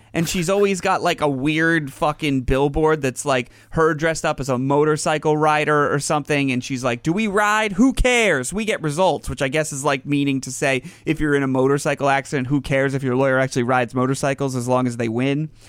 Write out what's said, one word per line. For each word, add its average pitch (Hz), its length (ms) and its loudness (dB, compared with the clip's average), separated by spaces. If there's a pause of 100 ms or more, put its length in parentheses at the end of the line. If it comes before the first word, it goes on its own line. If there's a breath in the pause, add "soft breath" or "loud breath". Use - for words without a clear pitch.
(140 soft breath)
and 165 160 -2
she's 180 220 -2
always 196 300 2
got, 185 200 0
like, 170 180 0
a 151 80 2
weird 156 640 0
fucking 147 500 -2
billboard 147 600 2
that's, 131 240 -4
like, 131 240 0 (220 loud breath)
her 160 240 2
dressed 156 280 -2
up 156 160 -2
as 135 100 -6
a 127 100 0
motorcycle 151 760 2
rider 151 560 2
or 139 60 0
something, 143 540 0
and 123 120 -2
she's 131 200 -6
like, 120 180 -2
"Do 160 100 -2
we 214 140 0
ride? 208 460 0
Who 233 220 4
cares? 214 600 2
We 214 120 -4
get 202 180 -4
results," 156 480 0
which 131 100 -6
I 139 60 0
guess 147 260 -2
is, 135 100 -8
like, 147 220 -2
meaning 139 360 0
to 131 100 -12
say, 135 320 -2 (240 loud breath)
if 151 120 0
you're 151 140 0
in 143 80 2
a 139 60 0
motorcycle 139 600 0
accident, 135 420 -2
who 143 120 0
cares 135 320 0
if 135 80 -2
your 127 140 -2
lawyer 131 240 2
actually 131 240 0
rides 123 320 0
motorcycles 135 600 -2
as 123 120 -4
long 127 180 2
as 120 120 -4
they 120 120 -2
win? 139 400 -2 (200 loud breath)